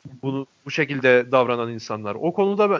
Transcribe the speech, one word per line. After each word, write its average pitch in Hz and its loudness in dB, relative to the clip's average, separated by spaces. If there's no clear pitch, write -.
Bunu 135 -6
bu 139 -14
şekilde 127 2
davranan 120 2
insanlar. 107 -8
O 175 -4
konuda 202 2
ben, 165 0